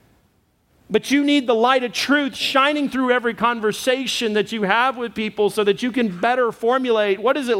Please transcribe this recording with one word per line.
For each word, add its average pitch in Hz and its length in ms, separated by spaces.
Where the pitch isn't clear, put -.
But 220 200
you 285 140
need 285 240
the 240 80
light 247 280
of 220 100
truth 277 420
shining 285 540
through 254 220
every 240 220
conversation 226 1000
that 208 180
you 220 120
have 233 340
with 233 180
people 208 340
so 208 140
that 202 180
you 247 100
can 202 280
better 240 320
formulate 226 680
what 247 140
does 277 140
it 233 120